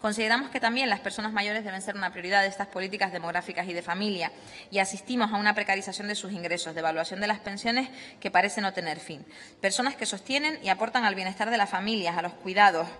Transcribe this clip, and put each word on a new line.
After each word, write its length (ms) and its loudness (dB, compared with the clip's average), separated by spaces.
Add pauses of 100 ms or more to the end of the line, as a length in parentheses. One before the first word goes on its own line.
Consideramos 500 2
que 100 -4
también 300 2
las 100 2
personas 320 -4
mayores 320 0
deben 160 -8
ser 160 -6
una 160 -2
prioridad 300 4
de 60 4
estas 200 -4
políticas 440 -2
demográficas 540 -4
y 60 -6
de 100 -6
familia, 480 -2 (400)
y 80 0
asistimos 540 0
a 40 0
una 180 4
precarización 540 -2
de 60 -2
sus 180 -6
ingresos, 420 -4
devaluación 460 -2
de 60 -2
las 140 0
pensiones 480 -2 (320)
que 100 -4
parece 300 4
no 120 0
tener 280 -4
fin. 240 -12 (360)
Personas 360 0
que 100 -4
sostienen 560 -2
y 60 -4
aportan 360 2
al 100 4
bienestar 360 -2
de 60 2
las 140 4
familias, 460 0
a 60 0
los 120 -4
cuidados 520 6 (140)